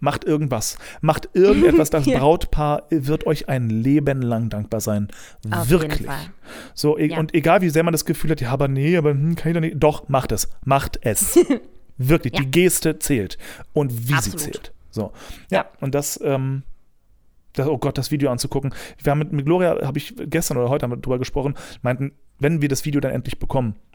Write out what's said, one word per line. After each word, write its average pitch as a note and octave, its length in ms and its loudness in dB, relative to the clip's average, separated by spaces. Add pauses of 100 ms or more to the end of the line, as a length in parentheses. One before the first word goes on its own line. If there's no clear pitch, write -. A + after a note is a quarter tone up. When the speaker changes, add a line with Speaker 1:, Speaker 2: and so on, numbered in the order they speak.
Speaker 1:
macht C#3+ 240 -2
irgendwas. D3 520 0 (220)
Macht - 340 0
irgendetwas, D#4+ 580 6
das D3+ 140 2
Speaker 2:
<laughs> - 20 4
Ja. B3+ 120 2
Speaker 1:
Brautpaar D3+ 680 2
wird D3+ 360 0
euch D3+ 220 -2
ein B2+ 220 -2
Leben C3+ 520 2
lang A#2 280 -2
dankbar G#2+ 320 -6
sein. G#2 260 -2 (420)
Speaker 2:
Auf A#2+ 200 0
Speaker 1:
Wirklich. D#3 240 2
Speaker 2:
jeden - 180 -2
Fall. C#3 80 -8 (560)
Speaker 1:
So, D3+ 240 2
e-, D#3+ 120 2
Speaker 2:
Ja. D#3+ 80 -4
Speaker 1:
und D#3 140 -4
egal E3 280 4
wie F3+ 80 2
sehr D#3+ 140 2
man E3+ 100 2
das D3+ 100 -2
Gefühl - 280 0
hat, D3+ 100 0
"Ja, A#2+ 100 -2
aber C#3 160 0
nee, C#3 300 2
aber, D3+ 140 2
hm, D3+ 260 0
kann D#3+ 140 -2
ich - 40 0
doch E3+ 60 0
nicht." D#3+ 180 -4
Doch, D3+ 300 2
macht C3 240 0
es. - 160 -2 (160)
Macht - 380 2
es. - 360 4 (280)
Speaker 2:
<laughs> - 300 -20
Speaker 1:
Wirklich, C3 360 2
Speaker 2:
Ja. F3 80 0
Speaker 1:
die C3 100 -2
Geste E3 480 2
zählt. G#2+ 380 -2 (360)
Und B2 360 -2
wie C#3+ 40 2
Speaker 2:
Absolut. D#3+ 280 -2
Speaker 1:
sie D3 100 -6
zählt. - 220 -12 (180)
So. - 220 -6 (360)
Ja, F#3+ 100 2
Speaker 2:
Ja. - 60 -4 (140)
Speaker 1:
und C3+ 160 -4
das, - 280 -2
ähm, C3+ 400 -2 (880)
das, C3+ 140 -2
oh D3+ 100 0
Gott, - 200 -2
das C3+ 140 -4
Video C#3+ 200 2
anzugucken. C3+ 420 -4 (300)
Wir D3 80 2
haben C#3+ 80 2
mit, D3+ 140 -4
mit C#3+ 120 -2
Gloria, F3 400 2
hab C#3+ 120 -4
ich - 200 -8
gestern D3+ 400 -2
oder A#2+ 120 0
heute C#3+ 140 0
haben B2 80 -4
wir A#2+ 60 -4
drüber B2+ 220 -2
gesprochen, C3 360 -2 (260)
meinten, C3 320 -2 (240)
wenn D3+ 240 0
wir C#3+ 80 0
das C3 160 -2
Video C#3+ 160 0
dann C3 100 -2
endlich - 280 -6
bekommen, A#2+ 360 -2 (200)